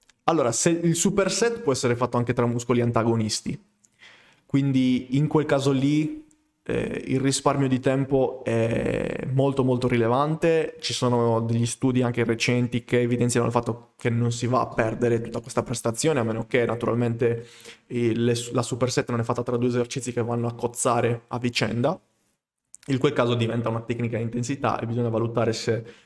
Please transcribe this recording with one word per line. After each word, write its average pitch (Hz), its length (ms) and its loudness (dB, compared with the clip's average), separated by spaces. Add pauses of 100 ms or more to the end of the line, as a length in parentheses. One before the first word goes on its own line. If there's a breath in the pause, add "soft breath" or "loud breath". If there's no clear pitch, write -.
(260)
Allora, 147 260 2
se - 180 0
il 170 260 2
super 190 360 2
set 233 300 0
può 143 100 0
essere 120 240 0
fatto 123 220 -2
anche 120 160 0
tra 120 120 0
muscoli 120 360 0
antagonisti, 113 760 0 (880 loud breath)
quindi 131 680 2
in 151 100 4
quel 151 180 2
caso 143 260 2
lì, 147 540 0 (380)
eh, - 440 -4
il 131 120 0
risparmio 139 480 2
di 127 140 2
tempo 135 640 0
è 113 880 -2
molto, 135 320 2
molto 127 240 2
rilevante. 151 880 2
Ci - 140 -6
sono 117 480 2
degli 117 240 0
studi 127 360 0
anche 120 220 0
recenti 123 640 0
che 123 160 2
evidenziano 120 440 2
il 117 60 0
fatto 117 460 -2
che - 120 -2
non 117 220 0
si 120 160 -4
va 123 140 2
a 113 60 -2
perdere 117 520 0
tutta 110 220 -8
questa 117 220 -4
prestazione, 127 580 -2
a - 20 0
meno 113 240 -4
che 120 180 2
naturalmente, 117 800 0 (420 loud breath)
eh, 120 280 0
le, 117 180 2 (200)
la 127 80 0
superset 123 480 -2
non 120 100 -2
è 117 40 0
fatta 123 200 -2
tra 123 140 -2
due 120 100 0
esercizi 120 460 -2
che 120 100 -2
vanno 117 240 -2
a 117 60 -4
cozzare 117 720 0
a 127 120 -6
vicenda, 120 600 -2 (880)
in 139 120 0
quel 143 120 2
caso 120 240 2
diventa 113 320 -2
una 113 140 -2
tecnica 120 340 -4
di 110 80 -2
intensità 120 560 -2
e - 60 -6
bisogna 117 240 -2
valutare 113 420 0
se 113 320 -2 (220 loud breath)